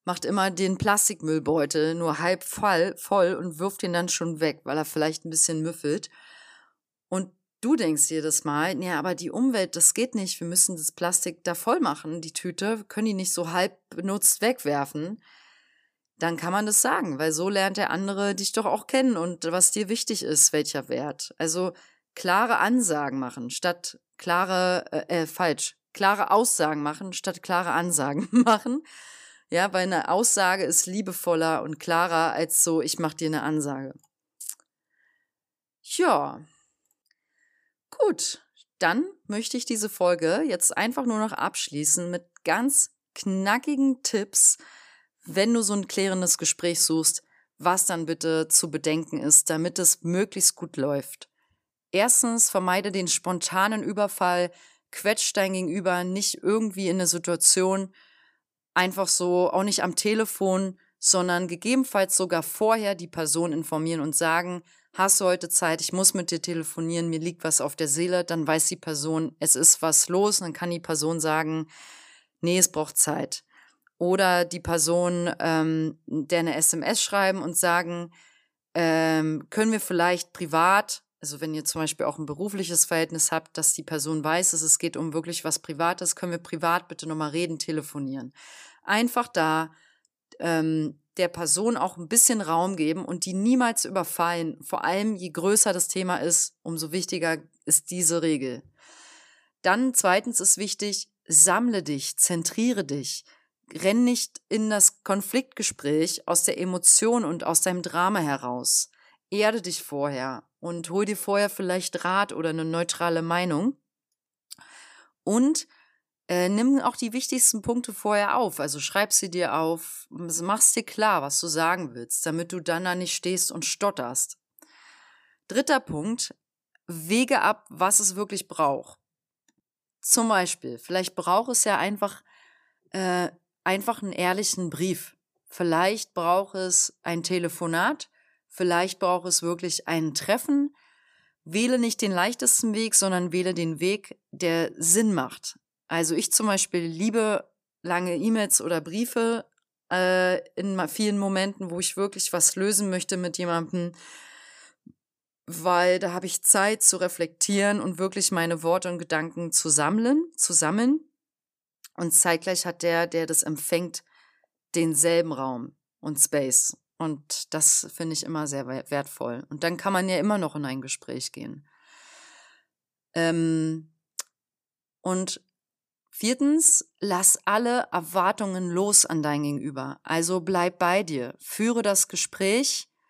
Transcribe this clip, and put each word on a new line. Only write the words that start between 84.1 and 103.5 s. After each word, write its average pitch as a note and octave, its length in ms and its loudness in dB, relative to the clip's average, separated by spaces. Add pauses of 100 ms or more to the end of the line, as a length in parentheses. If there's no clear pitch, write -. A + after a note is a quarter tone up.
weiß, E3+ 260 2
dass D#3+ 120 0
es D#3 180 4
geht E3+ 160 -4
um D#3+ 160 -4
wirklich E3 320 -6
was D#3+ 160 -2
Privates, E3+ 560 -2
"Können F3 160 -6
wir E3+ 60 -4
privat E3+ 500 -2
bitte D#3+ 180 -12
nochmal D#3 240 -4
reden, E3 300 -4
telefonieren?" C#3 720 -6 (500)
Einfach A#3 460 0
da, D#3+ 420 0 (680)
ähm, D#3+ 600 0 (160)
der F3+ 120 0
Person F3 480 0
auch E3+ 200 -4
ein E3+ 120 -12
bisschen A3+ 320 4
Raum F3 360 0
geben D#3+ 280 0
und F3 200 -6
die F#3 100 -6
niemals A#3 500 2
überfallen. E3+ 800 -2
Vor - 220 -6
allem, G3+ 300 0
je F3+ 160 -10
größer G3 420 2
das F3 140 0
Thema F#3 300 -2
ist, - 460 0
umso D#3+ 280 -8
wichtiger E3 480 -2 (260)
ist - 280 0
diese E3+ 280 0
Regel. C3+ 440 -2 (1000)
Dann B3 320 2
zweitens G#3 460 2
ist G3 180 4
wichtig, G#3 500 -4 (180)
sammle F#3+ 560 4
dich, D3 360 -6
zentriere G3 680 0
dich. C#3+ 400 -6 (480)